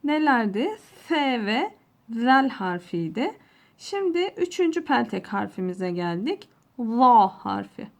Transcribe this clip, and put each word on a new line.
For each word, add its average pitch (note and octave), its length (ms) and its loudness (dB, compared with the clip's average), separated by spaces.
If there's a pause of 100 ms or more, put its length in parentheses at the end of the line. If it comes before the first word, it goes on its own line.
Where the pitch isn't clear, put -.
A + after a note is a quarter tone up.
Nelerdi? C#4+ 720 0 (280)
F C4+ 400 0
ve C4 280 -2 (360)
zel B3+ 380 4
harfiydi. F3 880 -6 (400)
Şimdi F#4 580 -2
üçüncü F4 480 -2
peltek A3+ 420 0
harfimize F#3 640 -4
geldik. F3 580 -4 (300)
Va A#3 500 6
harfi. - 600 -8 (120)